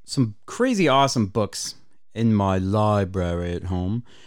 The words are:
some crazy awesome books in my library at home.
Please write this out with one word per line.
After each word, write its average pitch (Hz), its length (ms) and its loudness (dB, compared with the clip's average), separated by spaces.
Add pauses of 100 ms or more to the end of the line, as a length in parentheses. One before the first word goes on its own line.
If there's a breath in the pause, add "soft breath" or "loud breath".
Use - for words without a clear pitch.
some 113 300 -2 (100)
crazy 226 420 0
awesome 131 400 2
books - 480 -4 (380)
in 113 200 2
my 98 240 2
library 95 960 0
at 87 100 -8
home. 92 380 -4 (240 soft breath)